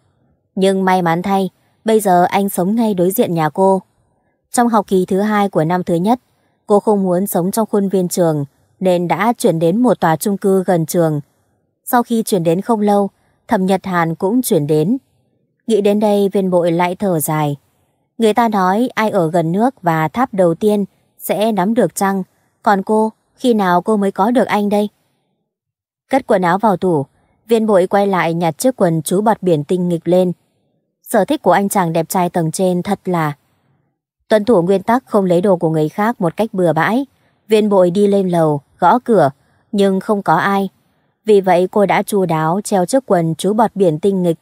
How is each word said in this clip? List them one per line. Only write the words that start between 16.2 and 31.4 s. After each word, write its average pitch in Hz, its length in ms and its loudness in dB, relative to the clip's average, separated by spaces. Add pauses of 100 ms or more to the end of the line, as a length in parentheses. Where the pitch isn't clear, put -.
Viên 190 180 -2
Bội 175 220 0
lại 180 240 -2
thở 180 240 -2
dài. 151 360 -4 (600)
Người 214 160 2
ta 233 140 2
nói 202 460 0
ai 214 160 -2
ở 165 200 0
gần 165 220 0
nước 226 300 -2
và 160 260 0
tháp 240 260 -4
đầu 180 200 2
tiên 208 300 0 (340)
sẽ 208 340 -2
nắm 202 220 -2
được 208 200 0
trăng, 196 280 -2 (400)
còn 196 200 0
cô, 220 300 0 (240)
khi 240 180 0
nào 180 280 2
cô 220 140 0
mới 196 140 0
có 196 200 0
được 240 160 2
anh 202 220 -2
đây? 208 200 0 (1200)
Cất 269 160 0
quần 196 160 2
áo 180 160 0
vào 202 180 2
tủ, 165 300 0 (400)
Viên 220 200 0
Bội 190 200 4
quay 202 200 0
lại 170 280 -2
nhặt 170 240 -2
chiếc 262 180 0
quần 165 260 0
chú 185 180 -2
bọt 214 220 0
biển 160 220 0
tinh 180 240 -2
nghịch 170 200 -4
lên. 180 240 2 (720)
Sở 202 220 0
thích 294 180 -4